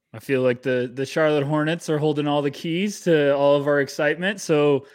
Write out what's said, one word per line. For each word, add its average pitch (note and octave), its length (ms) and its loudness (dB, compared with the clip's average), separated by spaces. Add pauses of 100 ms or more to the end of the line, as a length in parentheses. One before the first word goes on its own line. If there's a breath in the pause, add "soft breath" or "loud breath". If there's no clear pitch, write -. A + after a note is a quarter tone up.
(120)
I A2+ 80 -16
feel C3 220 0
like B2 200 0
the, B2+ 320 -2
the C3+ 100 -6
Charlotte D3+ 380 0
Hornets D3+ 480 -2
are D3+ 80 0
holding D3 300 -2
all D3 120 0
the C#3+ 120 -2
keys F3 480 -6
to D3 340 2
all C#3+ 220 4
of C#3+ 100 0
our C#3+ 140 2
excitement. D#3+ 600 -2
So D3 540 2